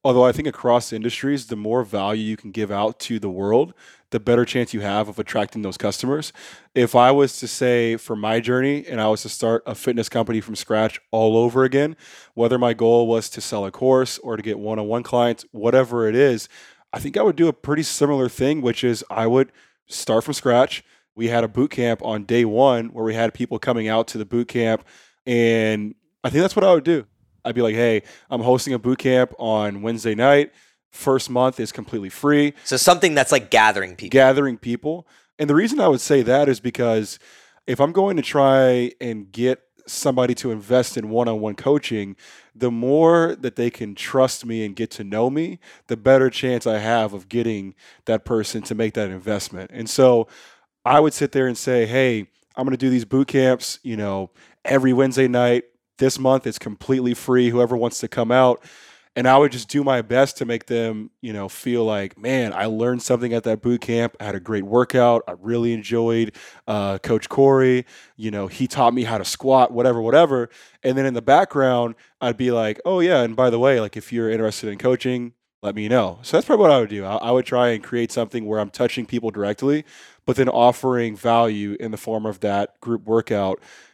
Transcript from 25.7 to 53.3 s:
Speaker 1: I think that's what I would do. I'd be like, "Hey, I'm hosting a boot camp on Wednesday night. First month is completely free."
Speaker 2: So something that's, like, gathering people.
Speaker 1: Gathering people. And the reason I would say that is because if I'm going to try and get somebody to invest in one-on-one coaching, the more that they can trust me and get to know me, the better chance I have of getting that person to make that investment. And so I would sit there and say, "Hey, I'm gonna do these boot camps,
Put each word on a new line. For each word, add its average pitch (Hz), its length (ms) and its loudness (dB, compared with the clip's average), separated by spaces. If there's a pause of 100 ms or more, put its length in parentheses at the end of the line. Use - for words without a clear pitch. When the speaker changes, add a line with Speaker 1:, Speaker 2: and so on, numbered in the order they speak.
Speaker 1:
I 127 60 -2
think 139 140 2
that's 185 120 0
what 208 100 2
I 185 80 8
would 151 100 4
do. 147 220 0 (400)
I'd 117 100 -6
be 123 60 0
like, 110 140 0
"Hey, 113 280 2 (260)
I'm 123 120 -4
hosting 127 320 2
a 120 60 -2
boot 123 200 -2
camp 127 380 2
on 107 440 -2
Wednesday 110 340 -4
night. 143 360 4 (400)
First - 380 -2
month 127 300 0
is 110 120 -8
completely 104 380 -10
free." 147 440 0 (100)
Speaker 2:
So 135 140 -4
something 175 380 4
that's, 135 160 2
like, 127 180 2
gathering 98 460 2
people. 101 220 -14
Speaker 1:
Gathering 135 400 4
people. 151 500 -8 (320)
And 147 100 -2
the 143 60 4
reason 226 260 0
I 185 80 4
would 135 120 2
say 143 200 2
that 131 260 2
is 123 120 0
because 113 600 -4 (480)
if 127 140 -2
I'm 147 100 2
going 190 260 0
to 139 60 -2
try 131 680 4 (100)
and 110 300 -10
get 120 300 -2 (240)
somebody 127 500 0
to 123 160 -6
invest 110 440 0
in 107 140 -8
one-on-one 110 460 -2
coaching, 110 600 -2 (400)
the 120 160 -2
more 160 680 2
that 123 200 -8
they 120 120 0
can 107 260 -12
trust 131 500 0
me 113 200 -6
and 101 100 -8
get 110 160 -6
to - 120 -14
know 107 260 -2
me, 165 300 -6 (280)
the 117 100 -6
better 131 320 4
chance 123 360 -4
I 110 120 -2
have 110 360 0
of 95 140 -14
getting 107 480 -4 (300)
that 110 180 0
person 110 400 -4
to 113 120 -8
make 107 180 -2
that 104 160 -4
investment. 95 640 -10
And 113 160 -12
so 127 380 4 (580)
I 135 160 6
would 151 120 2
sit 143 200 -4
there 131 140 2
and 123 100 -4
say, 123 280 0
"Hey, 120 420 0 (280)
I'm 127 100 -4
gonna 131 120 -2
do 131 120 0
these 123 160 0
boot 131 220 0
camps, 127 560 0